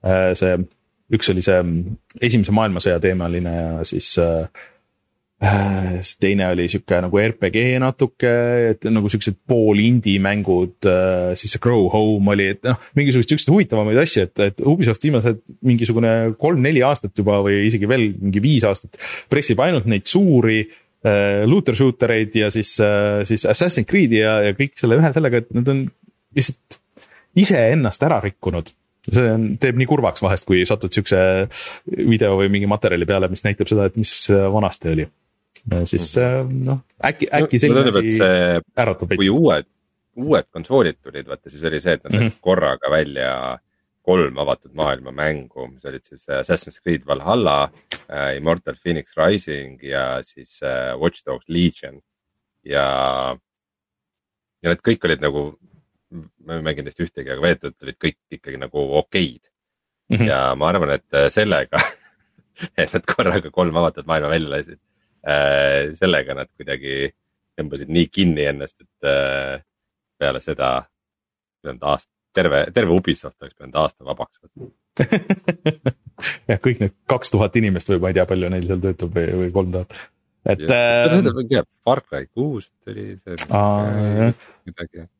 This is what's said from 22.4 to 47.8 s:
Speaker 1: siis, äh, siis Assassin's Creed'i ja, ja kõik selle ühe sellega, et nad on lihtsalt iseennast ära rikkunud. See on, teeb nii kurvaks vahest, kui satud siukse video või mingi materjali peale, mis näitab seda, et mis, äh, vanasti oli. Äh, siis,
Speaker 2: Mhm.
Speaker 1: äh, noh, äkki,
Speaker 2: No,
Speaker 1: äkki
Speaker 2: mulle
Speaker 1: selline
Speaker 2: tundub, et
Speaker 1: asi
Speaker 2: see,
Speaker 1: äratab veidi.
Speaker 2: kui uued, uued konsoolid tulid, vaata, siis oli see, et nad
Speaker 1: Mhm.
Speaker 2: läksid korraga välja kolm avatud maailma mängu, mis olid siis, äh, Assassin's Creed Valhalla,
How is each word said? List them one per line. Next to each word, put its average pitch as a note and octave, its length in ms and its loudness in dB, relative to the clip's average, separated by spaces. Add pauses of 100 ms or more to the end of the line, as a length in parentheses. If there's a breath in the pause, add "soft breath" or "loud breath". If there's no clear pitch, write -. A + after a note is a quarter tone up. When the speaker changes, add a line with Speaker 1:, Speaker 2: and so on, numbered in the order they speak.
Speaker 1:
siis, - 260 -2
äh, G#2 460 2
siis G#2+ 240 0
Assassin's D3 400 2
Creed'i B2+ 320 4
ja, G#2+ 220 4
ja G#2 120 2
kõik C#3 220 -4
selle A#2+ 240 4
ühe D#3+ 120 4
sellega, B2 280 2
et A#2 160 -14
nad B2+ 160 2
on C3+ 140 0 (480)
lihtsalt - 420 -4 (600 soft breath)
iseennast C#3 680 4
ära C#3+ 160 2
rikkunud. F2+ 480 -4 (360)
See A#2 200 2
on, A2+ 200 2 (120)
teeb B2 240 0
nii C3 80 2
kurvaks C3 320 0
vahest, F#2+ 240 0
kui F#2 220 4
satud G#2 260 -2
siukse G2 240 0 (680 loud breath)
video A2 500 2
või G2 160 2
mingi G2+ 160 0
materjali F2+ 400 0
peale, F#2+ 240 2
mis F#2 100 -8
näitab G2+ 280 -2
seda, G#2 180 2
et - 80 -4
mis, A2 160 -4 (140)
äh, G2 240 4
vanasti G2 420 -2
oli. D#2 140 -2 (680)
Äh, F2 120 0
siis, F2 320 -4
Speaker 2:
Mhm. B2 80 4
Speaker 1:
äh, C3 420 -2
noh, C3 160 -2 (200)
äkki, C3+ 240 -2
Speaker 2:
No, D3 120 0
Speaker 1:
äkki D3 180 2
Speaker 2:
mulle A#2 40 4
Speaker 1:
selline C3+ 200 4
Speaker 2:
tundub, A#2+ 160 2
et A2 140 2
Speaker 1:
asi A2 80 2
Speaker 2:
see, F2+ 420 4 (160)
Speaker 1:
äratab G#2+ 320 -2
veidi. F#2+ 80 0
Speaker 2:
kui G2 120 2
uued, G#2+ 380 2 (500)
uued C3 340 0
konsoolid F2 500 0
tulid, C2+ 260 -14
vaata, C#2 240 -14
siis D2 140 -16
oli D#2 160 -2
see, F2 140 0
et - 100 -8
nad - 80 -6
Speaker 1:
Mhm. G#2 100 2
Speaker 2:
läksid A2+ 180 -2
korraga C#2+ 500 0
välja C#2+ 400 -2 (760)
kolm D#2+ 320 0
avatud C2+ 360 -4
maailma C2+ 380 -6
mängu, C2+ 560 -6
mis C2 160 -20
olid C2+ 200 -14
siis, - 240 -20
äh, C2+ 120 -4
Assassin's E2 400 -6
Creed D#2+ 260 -4
Valhalla, C#2+ 640 0 (380 soft breath)